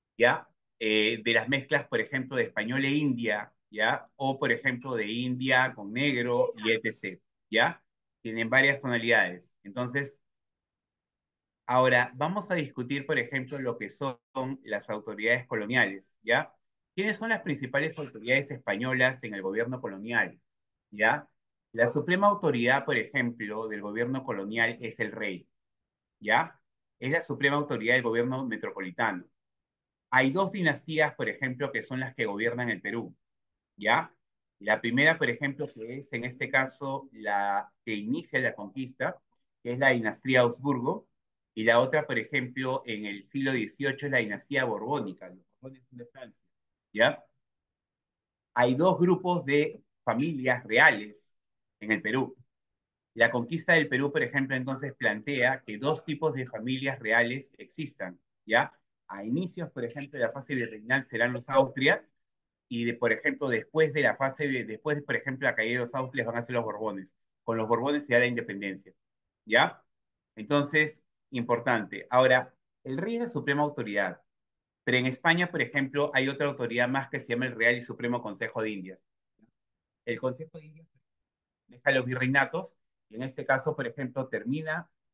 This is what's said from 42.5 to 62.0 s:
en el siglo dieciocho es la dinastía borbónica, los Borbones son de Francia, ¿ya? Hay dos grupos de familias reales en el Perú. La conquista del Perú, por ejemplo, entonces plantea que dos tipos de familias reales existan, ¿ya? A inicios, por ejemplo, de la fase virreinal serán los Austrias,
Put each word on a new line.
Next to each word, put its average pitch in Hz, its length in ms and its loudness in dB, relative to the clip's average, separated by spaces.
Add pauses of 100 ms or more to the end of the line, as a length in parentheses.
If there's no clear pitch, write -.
en 107 200 -6
el 101 200 -10
siglo 135 260 -2
dieciocho 135 540 -2
es 135 60 -2
la 131 60 2
dinastía 117 460 -2
borbónica, 107 640 -4
los 92 100 -20 (220)
Borbones 131 280 -20
son 123 100 -20
de 120 80 -16
Francia, - 360 -20 (500)
¿ya? 123 320 2 (1300)
Hay 123 200 6
dos 175 240 4
grupos 175 460 2
de 147 380 2 (220)
familias 127 600 0
reales 110 600 4 (540)
en 104 120 -2
el 98 100 2
Perú. 127 340 -2 (800)
La 117 160 4
conquista 139 440 0
del 151 140 4
Perú, 139 240 0
por 147 100 0
ejemplo, 135 340 -2
entonces 131 380 -6
plantea 123 720 0
que 107 120 -8
dos 151 260 -2
tipos 151 300 -2
de 131 120 -4
familias 131 540 -4
reales 120 580 0
existan, 104 640 -10 (260)
¿ya? 117 320 2 (300)
A 98 160 -12
inicios, 165 460 -4
por 123 140 -6
ejemplo, 139 340 -10
de 120 80 2
la 113 60 -6
fase 139 220 -8
virreinal 117 500 -2
serán 120 280 0
los 123 180 -8
Austrias, 135 580 2 (600)